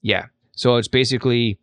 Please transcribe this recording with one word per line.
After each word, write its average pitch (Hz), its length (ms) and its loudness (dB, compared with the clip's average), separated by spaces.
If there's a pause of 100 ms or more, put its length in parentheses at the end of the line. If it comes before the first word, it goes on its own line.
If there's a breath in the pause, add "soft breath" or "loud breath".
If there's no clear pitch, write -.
Yeah, 101 240 -2 (280)
so 123 220 2
it's 117 120 -2
basically 120 720 0